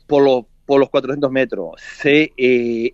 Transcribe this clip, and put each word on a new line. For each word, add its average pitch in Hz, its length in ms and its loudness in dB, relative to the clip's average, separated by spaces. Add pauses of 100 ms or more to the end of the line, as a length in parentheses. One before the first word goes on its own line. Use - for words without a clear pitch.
por 143 180 2
los, 127 220 2 (220)
por 139 120 2
los 131 120 0
cuatrocientos 139 400 -4
metros, 113 460 -4
se, 151 600 -2
eh, 120 560 0